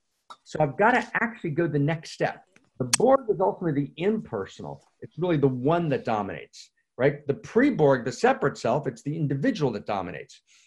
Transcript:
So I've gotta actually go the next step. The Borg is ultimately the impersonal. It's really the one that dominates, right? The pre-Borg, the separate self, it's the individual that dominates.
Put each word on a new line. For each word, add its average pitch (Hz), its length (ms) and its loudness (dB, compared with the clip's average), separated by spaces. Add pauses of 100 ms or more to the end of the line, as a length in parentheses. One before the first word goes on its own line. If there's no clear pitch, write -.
(440)
So - 160 -10
I've 143 180 0
gotta 233 280 4 (140)
actually 220 300 -4
go 170 160 0
the 151 120 0
next 160 340 -2
step. - 320 -4 (340)
The 127 60 -2
Borg 247 440 2
is 180 120 0
ultimately 180 420 0
the 143 200 -8
impersonal. 120 800 -6 (180)
It's - 180 -18
really 175 180 0
the 139 120 4
one 147 420 0
that 127 140 -2
dominates, 95 640 -6 (260)
right? 143 300 0
The - 80 0
pre-Borg, 156 720 4
the 123 60 -4
separate 226 440 0
self, 131 300 0
it's 120 160 -8
the 147 140 -6
individual 151 560 0
that 104 120 -8
dominates. 90 560 -8 (260)